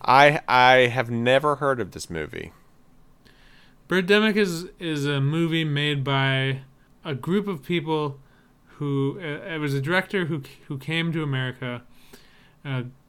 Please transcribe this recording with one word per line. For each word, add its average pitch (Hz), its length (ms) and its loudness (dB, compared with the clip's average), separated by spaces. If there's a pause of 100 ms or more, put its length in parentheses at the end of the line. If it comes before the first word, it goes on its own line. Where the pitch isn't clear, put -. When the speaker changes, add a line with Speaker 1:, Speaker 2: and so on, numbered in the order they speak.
Speaker 1:
I, 143 460 6
I 127 400 8
have 120 240 -2
never 131 460 2
heard 139 220 -2
of 95 120 -6
this - 180 -14
movie. 82 420 -8 (1400)
Speaker 2:
Birdemic 202 500 2
is, 180 300 -2 (120)
is 156 260 -4
a 143 140 0
movie 160 460 0
made 147 360 -2
by 135 600 0 (420)
a 165 100 -8
group 190 320 -2
of 180 160 -8
people 151 580 -4 (580)
who, 139 440 -4
uh, 165 320 -10
it 156 60 -6
was 147 140 -4
a 139 80 -2
director 185 440 -2
who, 147 180 -6 (240)
who 143 100 -10
came 165 340 -4
to 160 100 -4
America, 127 640 -6 (800)
a 131 220 -6 (240)